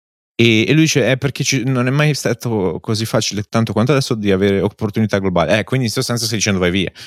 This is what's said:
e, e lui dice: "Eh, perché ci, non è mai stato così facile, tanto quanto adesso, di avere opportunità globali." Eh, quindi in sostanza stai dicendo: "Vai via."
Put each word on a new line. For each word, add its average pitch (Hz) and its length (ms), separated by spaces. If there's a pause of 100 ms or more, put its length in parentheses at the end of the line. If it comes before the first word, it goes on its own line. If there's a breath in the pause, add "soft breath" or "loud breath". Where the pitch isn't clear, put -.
(360)
e, 113 320
e - 40
lui 156 120
dice: 135 280
"Eh, 135 60
perché 139 260
ci, 127 220
non 127 220
è 127 40
mai 147 220
stato 110 640
così 110 260
facile, 107 380
tanto 113 300
quanto 117 180
adesso, 135 240
di 104 160
avere 98 300
opportunità 101 580
globali." 87 320
Eh, 107 140
quindi 131 220
in 107 40
sostanza 120 340
stai 110 120
dicendo: 98 220
"Vai 90 120
via." 92 200 (160)